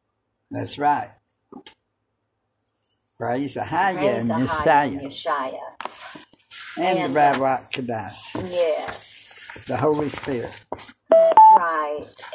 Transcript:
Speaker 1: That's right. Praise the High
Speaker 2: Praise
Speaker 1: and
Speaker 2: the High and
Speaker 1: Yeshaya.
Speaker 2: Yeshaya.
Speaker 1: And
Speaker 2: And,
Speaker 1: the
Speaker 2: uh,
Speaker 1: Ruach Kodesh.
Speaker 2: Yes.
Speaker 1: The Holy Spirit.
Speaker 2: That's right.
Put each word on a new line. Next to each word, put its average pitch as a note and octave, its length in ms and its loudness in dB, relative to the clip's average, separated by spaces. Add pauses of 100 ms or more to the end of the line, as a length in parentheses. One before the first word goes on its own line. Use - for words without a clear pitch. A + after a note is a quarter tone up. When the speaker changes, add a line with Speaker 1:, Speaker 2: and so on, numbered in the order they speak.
(500)
Speaker 1:
That's A#2 300 -8
right. C#3+ 320 0 (2000)
Praise B2 340 -2
the G#2+ 120 -6
High F#3 280 0
Speaker 2:
Praise F3+ 140 0
Speaker 1:
and A#3 220 0
Speaker 2:
the A#3+ 180 0
High D3 380 4
and C3+ 160 -6
Speaker 1:
Yeshaya. C3+ 520 -6 (300)
Speaker 2:
Yeshaya. - 60 -8 (880)
Speaker 1:
And F3+ 220 0
Speaker 2:
And, C3+ 160 -2
Speaker 1:
the D3+ 40 4
Speaker 2:
uh, C#3+ 160 6
Speaker 1:
Ruach C3 360 -2
Kodesh. A#2+ 800 -8
Speaker 2:
Yes. - 1160 -6
Speaker 1:
The B2 80 -4
Holy D3+ 320 0
Spirit. - 500 -8 (520)
Speaker 2:
That's E5 480 8
right. D3+ 480 -4 (300)